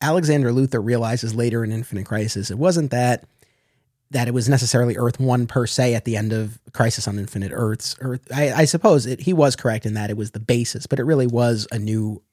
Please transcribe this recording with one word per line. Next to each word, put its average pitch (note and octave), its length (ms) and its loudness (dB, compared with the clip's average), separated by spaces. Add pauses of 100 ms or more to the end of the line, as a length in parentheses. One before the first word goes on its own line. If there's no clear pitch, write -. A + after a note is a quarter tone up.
Alexander D3+ 520 2
Luthor C3 300 2
realizes A2+ 520 -2
later A#2 280 0
in A2 80 -4
Infinite A2 360 -6
Crisis, G#2+ 440 -4
it F#2+ 60 -6
wasn't D#3+ 360 0
that, B2 320 0 (880)
that A#2+ 140 0
it A#2+ 60 -2
was B2 160 0
necessarily B2 480 2
Earth A#2+ 240 -2
One B2 260 2
per A#2+ 200 0
se B2 280 2
at G#2+ 120 -2
the A2+ 100 0
end G#2+ 160 -2
of A2 260 -4 (140)
Crisis A2+ 340 0
on G2+ 120 -4
Infinite G2 340 -6
Earths. A2 480 -4
Earth, B2+ 220 -6 (120)
I, C#3+ 180 0
I C3 120 4
suppose D#3+ 400 4
it, B2 160 -6
he F#3 140 0
was D3 200 4
correct A2 300 -2
in G#2+ 100 -2
that G#2+ 140 -4
it G#2 80 -4
was G#2+ 140 -6
the A2+ 100 -12
basis, A#2+ 460 0
but B2+ 120 -2
it - 60 0
really C#3+ 220 2
was A#2 440 0
a A#2+ 80 -6
new G#2+ 440 -2 (100)